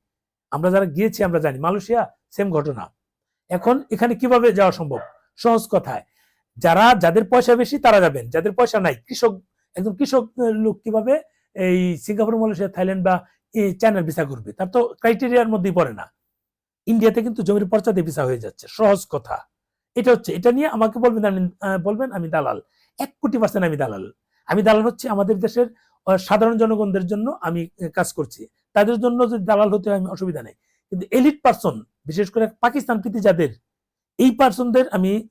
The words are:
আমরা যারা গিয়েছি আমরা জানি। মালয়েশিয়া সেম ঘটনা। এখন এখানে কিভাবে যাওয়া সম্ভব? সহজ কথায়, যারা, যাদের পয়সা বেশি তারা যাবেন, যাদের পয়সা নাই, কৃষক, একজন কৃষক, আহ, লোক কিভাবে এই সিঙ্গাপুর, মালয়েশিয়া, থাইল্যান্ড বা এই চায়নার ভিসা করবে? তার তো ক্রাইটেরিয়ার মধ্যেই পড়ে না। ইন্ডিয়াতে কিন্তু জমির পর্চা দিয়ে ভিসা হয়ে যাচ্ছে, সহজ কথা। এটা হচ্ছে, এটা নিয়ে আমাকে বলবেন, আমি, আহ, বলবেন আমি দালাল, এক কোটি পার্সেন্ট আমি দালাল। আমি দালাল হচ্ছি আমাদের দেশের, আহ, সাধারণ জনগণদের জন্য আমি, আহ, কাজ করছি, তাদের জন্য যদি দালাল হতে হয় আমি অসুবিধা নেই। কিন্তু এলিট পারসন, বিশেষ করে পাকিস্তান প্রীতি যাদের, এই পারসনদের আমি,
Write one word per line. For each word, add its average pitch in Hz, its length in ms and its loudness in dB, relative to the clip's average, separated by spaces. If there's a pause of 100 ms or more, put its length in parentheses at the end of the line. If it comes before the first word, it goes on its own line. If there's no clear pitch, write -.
(500)
আমরা 160 200 0
যারা 196 140 2
গিয়েছি 196 400 -2
আমরা 170 140 0
জানি। 143 200 -4
মালয়েশিয়া 196 440 -2 (280)
সেম 202 200 -4
ঘটনা। 143 460 -4 (540)
এখন 233 420 0
এখানে 233 240 0
কিভাবে 240 380 4
যাওয়া 185 200 4
সম্ভব? 147 260 -6 (380)
সহজ 226 320 0
কথায়, 135 340 -4 (540)
যারা, 190 380 6
যাদের 180 300 4
পয়সা 240 320 4
বেশি 254 220 0
তারা 220 220 6
যাবেন, 135 300 0
যাদের 165 220 -2
পয়সা 220 280 0
নাই, 165 140 0 (120)
কৃষক, 226 340 -2 (340)
একজন 190 220 -4
কৃষক, 262 280 0 (140)
আহ, 247 60 0
লোক 220 380 -2
কিভাবে 226 400 0 (320)
এই 180 420 0
সিঙ্গাপুর, 214 400 -2
মালয়েশিয়া, 202 320 -2
থাইল্যান্ড 185 360 -2
বা 180 200 0 (280)
এই 202 220 -2
চায়নার 202 280 0
ভিসা 165 220 -4
করবে? 131 280 -12
তার 185 160 -6
তো 240 320 0
ক্রাইটেরিয়ার 240 480 2
মধ্যেই 196 240 -2
পড়ে 160 200 0
না। - 200 -16 (760)
ইন্ডিয়াতে 220 360 2
কিন্তু 226 200 -6
জমির 202 260 0
পর্চা 214 240 0
দিয়ে 180 120 0
ভিসা 156 200 -4
হয়ে 127 140 -2
যাচ্ছে, - 320 -14
সহজ 202 400 2
কথা। - 380 -8 (460)
এটা 247 160 2
হচ্ছে, 233 220 2
এটা 233 200 2
নিয়ে 277 140 0
আমাকে 220 320 -2
বলবেন, 226 260 2
আমি, 190 240 0 (120)
আহ, 190 180 -2
বলবেন 214 340 -4
আমি 170 160 -6
দালাল, 143 320 -2 (380)
এক - 240 -8
কোটি 233 160 0
পার্সেন্ট 196 280 0
আমি 156 100 -2
দালাল। 110 360 -6 (340)
আমি 202 160 0
দালাল 214 200 4
হচ্ছি 233 260 -4
আমাদের 202 320 0
দেশের, 226 260 0 (400)
আহ, 190 100 2
সাধারণ 214 420 2
জনগণদের 208 480 0
জন্য 214 340 -4
আমি, 170 280 -6 (140)
আহ, 175 60 -6
কাজ - 240 -4
করছি, - 340 -10 (260)
তাদের 208 280 2
জন্য 240 300 0
যদি 220 140 -4
দালাল 208 300 2
হতে 202 160 -2
হয় 202 80 0
আমি 185 80 -4
অসুবিধা 180 360 -8
নেই। 110 120 -20 (360)
কিন্তু 185 200 -8
এলিট 269 320 2
পারসন, 151 400 0 (220)
বিশেষ 190 260 -4
করে 220 180 0 (120)
পাকিস্তান 240 400 -2
প্রীতি 214 200 -6
যাদের, 170 300 2 (680)
এই 254 120 6
পারসনদের 247 580 2
আমি, 202 420 -2